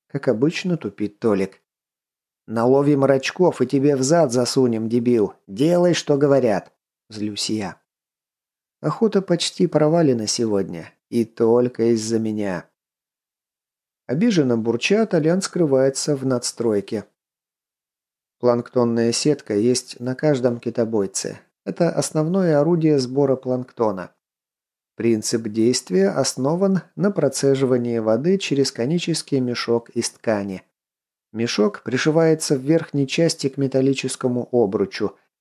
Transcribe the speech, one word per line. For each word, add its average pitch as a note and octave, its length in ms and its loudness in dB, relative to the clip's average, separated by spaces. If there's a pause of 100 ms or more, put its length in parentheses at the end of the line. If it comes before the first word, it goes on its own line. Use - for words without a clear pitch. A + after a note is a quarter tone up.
Как - 180 -8
обычно, D3+ 500 0
тупит G#2 440 -8
Толик. G2 420 0 (840)
«Наловим C3+ 560 2
рачков C#3 580 0
и B2+ 40 0
тебе C#3+ 280 2
в C3 80 0
зад D3 300 2
засунем, A#2+ 560 0
дебил! A#2 460 2 (120)
Делай, E3+ 480 2
что D3 240 0
говорят», B2+ 540 0 (360)
злюсь G#2+ 420 -6
я. G2+ 260 -6 (1040)
«Охота G3 420 0
почти F3 440 -2
провалена D3+ 600 2
сегодня, G2 680 -2 (180)
и A#2 140 0
только A#2 680 2
из-за A2+ 260 0
меня». G#2+ 500 -4 (1400)
Обиженно D3+ 500 2
бурча, A#2+ 500 0
Толян E3+ 360 0
скрывается C#3 760 0
в C3 80 -6
надстройке. A2+ 800 -2 (1300)
Планктонная A#2+ 760 0
сетка C#3+ 420 -2
есть A#2+ 460 0
на B2+ 140 -6
каждом B2+ 440 0
китобойце. A2+ 840 -4 (240)
Это F3 260 -2
основное D#3+ 680 0
орудие D#3 400 2
сбора C3 380 0
планктона. A#2+ 760 -4 (840)
Принцип A2+ 520 0
действия B2+ 600 0
основан E3 720 -2 (160)
на F#3 140 0
процеживании C3 880 0
воды B2 400 2
через C#3 340 0
конический D3+ 680 -2
мешок A#2 500 -2
из A#2 200 -4
ткани. G2+ 520 -4 (680)
Мешок A#2 520 -2
пришивается D#3 720 0
в B2+ 60 -4
верхней C#3+ 440 0
части D#3 420 0
к C3+ 80 -14
металлическому C3 960 -2
обручу. G2+ 640 0 (260)